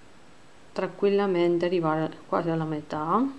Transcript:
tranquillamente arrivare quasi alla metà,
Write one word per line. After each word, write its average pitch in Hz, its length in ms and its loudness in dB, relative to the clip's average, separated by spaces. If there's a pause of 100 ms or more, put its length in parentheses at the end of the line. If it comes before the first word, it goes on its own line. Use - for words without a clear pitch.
(720)
tranquillamente 185 880 2
arrivare 160 480 0 (160)
quasi 170 220 -2
alla 165 160 0
metà, 156 600 -2 (140)